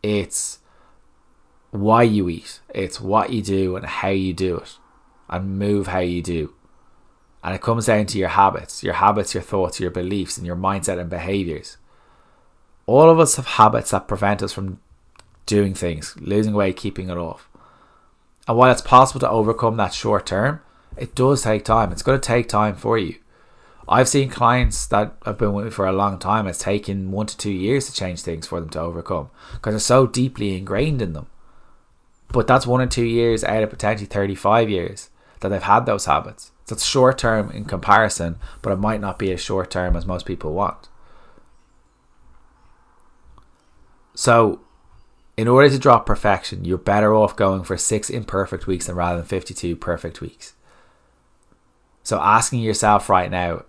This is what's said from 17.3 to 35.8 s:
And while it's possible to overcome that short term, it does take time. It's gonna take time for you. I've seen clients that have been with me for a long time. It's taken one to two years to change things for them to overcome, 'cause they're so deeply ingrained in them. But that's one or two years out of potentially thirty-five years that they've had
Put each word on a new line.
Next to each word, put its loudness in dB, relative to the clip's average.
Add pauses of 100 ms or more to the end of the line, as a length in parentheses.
And 2
while 8
it's 2
possible 6
to 0
overcome 0
that -2
short -2
term, -2 (380)
it -10
does 2
take 0
time. 2
It's -10
gonna 2
take 0
time 0
for -2
you. -4 (720)
I've 6
seen 2
clients 0
that 0 (100)
have -6
been 0
with -4
me -10
for -2
a 0
long -2
time. -2
It's -8
taken -4
one -4
to -12
two -4
years -2
to -16
change -6
things -8
for -6
them -10
to -8
overcome, -6 (300)
'cause -4
they're -2
so 4
deeply -4
ingrained -2
in -4
them. -10 (1000)
But 0
that's 4
one 2
or 0
two -2
years 0
out 0
of -4
potentially -4
thirty-five 0
years -6 (320)
that -4
they've -2
had 4